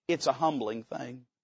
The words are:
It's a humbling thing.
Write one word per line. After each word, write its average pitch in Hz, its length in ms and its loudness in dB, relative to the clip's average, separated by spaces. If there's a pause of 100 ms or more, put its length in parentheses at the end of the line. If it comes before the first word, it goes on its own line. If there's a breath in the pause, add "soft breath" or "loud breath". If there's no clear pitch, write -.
It's 165 180 2
a 135 60 6
humbling 123 500 0
thing. 127 420 -10 (180)